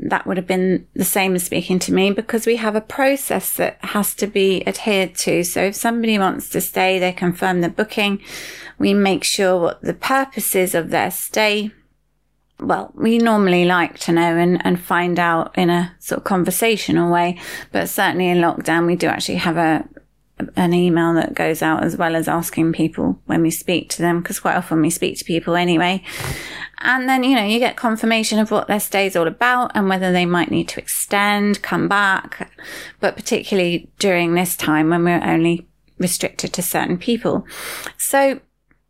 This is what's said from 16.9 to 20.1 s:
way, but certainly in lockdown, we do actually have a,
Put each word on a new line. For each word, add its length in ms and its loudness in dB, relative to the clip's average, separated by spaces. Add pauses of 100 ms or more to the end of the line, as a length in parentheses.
way, 260 2 (360)
but 160 -2
certainly 400 0
in 100 2
lockdown, 480 2
we 80 2
do 140 0
actually 300 -2
have 180 -2
a, 320 0 (640)